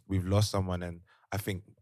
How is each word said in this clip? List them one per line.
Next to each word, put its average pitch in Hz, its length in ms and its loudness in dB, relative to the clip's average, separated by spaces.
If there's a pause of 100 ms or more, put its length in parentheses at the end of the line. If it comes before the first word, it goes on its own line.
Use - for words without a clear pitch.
we've 95 200 0
lost 104 240 4
someone, 90 320 -2
and 85 180 -8 (300)
I 98 60 -2
think 98 260 -6 (180)